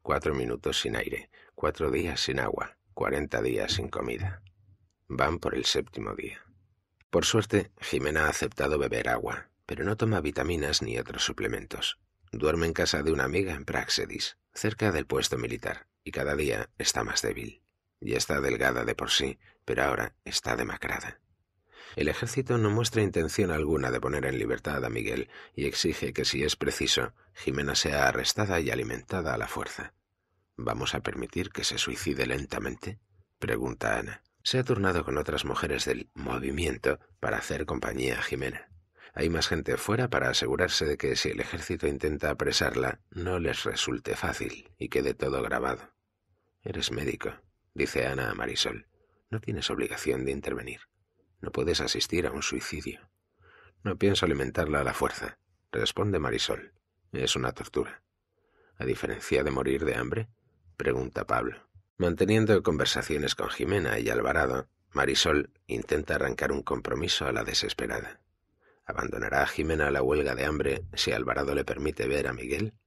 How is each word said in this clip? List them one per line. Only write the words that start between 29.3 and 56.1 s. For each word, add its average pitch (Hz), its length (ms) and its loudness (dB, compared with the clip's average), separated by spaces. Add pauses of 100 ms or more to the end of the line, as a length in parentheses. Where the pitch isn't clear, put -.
a 57 40 -2
la 53 100 -4
fuerza. - 460 -8 (640)
"¿Vamos 60 380 -2
a 65 60 0
permitir - 500 -4
que - 140 -6
se - 140 0
suicide 65 480 0
lentamente?", 64 720 -4 (400)
pregunta 57 580 0
Ana. - 240 -8 (200)
Se - 160 2
ha 123 60 2
turnado 95 400 2
con 67 140 0
otras 73 260 -2
mujeres 71 400 0
del 64 300 -2
movimiento 67 840 0 (200)
para 55 200 -2
hacer 71 280 -4
compañía 64 520 -2
a - 40 -2
Jimena. - 480 -4 (420)
Hay 78 160 0
más 82 200 2
gente 71 280 0
fuera 120 320 2
para 65 220 2
asegurarse 69 560 2
de 73 100 2
que, 65 200 2
si - 140 0
el - 100 -4
ejército - 460 -2
intenta 73 440 0
apresarla, 67 680 0 (100)
no 90 280 -2
les 78 260 -2
resulte - 520 -2
fácil - 600 -4
y 65 100 -6
quede 64 260 0
todo 67 280 -2
grabado. 64 500 -2 (720)
"Eres - 300 -4
médico", 67 400 -4 (420)
dice 69 320 0
Ana 65 240 -2
a 50 40 -4
Marisol. 58 520 -2 (420)
"No 110 120 -2
tienes - 300 -4
obligación - 540 0
de 67 80 0
intervenir. 64 500 -6 (580)
No - 100 -8
puedes 78 300 2
asistir 82 460 0
a 69 60 -2
un 71 100 -4
suicidio". - 680 -6 (720)
"No 98 160 -2
pienso 95 280 6
alimentarla 73 540 2
a 67 40 2
la 62 100 0
fuerza", - 440 -2 (320)
responde 85 480 0